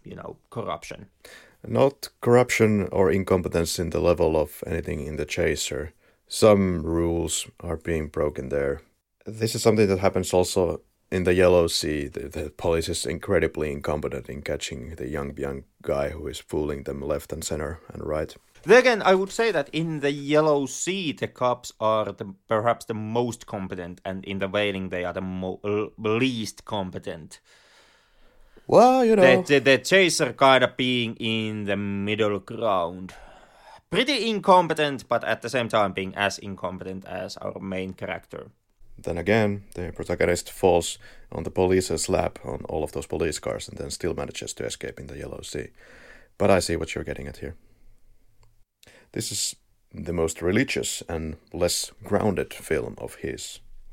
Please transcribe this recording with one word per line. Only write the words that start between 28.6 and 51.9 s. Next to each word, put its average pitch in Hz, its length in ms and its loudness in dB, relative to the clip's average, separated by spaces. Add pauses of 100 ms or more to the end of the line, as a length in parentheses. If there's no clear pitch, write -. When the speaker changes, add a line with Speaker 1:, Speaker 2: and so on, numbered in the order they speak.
Speaker 2:
Well, 247 360 8
you 220 120 6
know. 175 260 8
Speaker 1:
The, 143 160 4
the, - 0 -
the 131 200 6
Chaser 165 540 2
kinda 131 440 6
being 123 400 -2
in 110 480 -2
the 98 120 0
middle 101 600 0
ground. 92 760 -4 (720)
Pretty 233 420 0
incompetent, 160 800 4
but 117 160 0
at - 180 -2
the 117 60 -6
same 117 200 0
time 101 240 2
being 95 220 -6
as 101 240 -2
incompetent 95 680 -10
as 92 320 -10
our - 200 -10
main 95 360 -6
character. - 560 -12 (460)
Speaker 2:
Then - 220 -6
again, 101 460 2 (100)
the 87 160 -8
protagonist 87 600 0
falls 87 480 2 (340)
on 82 100 -6
the 82 80 -8
police's 92 580 2
lap 87 360 0
on - 240 -8
all 78 160 -4
of - 80 -6
those - 140 -6
police 80 340 -2
cars - 280 -8
and - 100 -14
then 71 120 -8
still - 240 -4
manages 69 400 -8
to - 100 -8
escape - 360 -10
in 69 80 -14
The 67 100 -14
Yellow - 220 -12
Sea. - 280 -10 (680)
But 98 120 6
I 92 100 6
see 85 160 -2
what 82 180 -6
you're 76 80 -6
getting 71 240 -8
at - 120 -14
here. - 180 -10 (1500)
This - 220 -6
is - 240 -4 (360)
the 82 200 -6
most 82 280 0
religious 95 680 0
and 80 280 -6 (160)
less - 380 0 (140)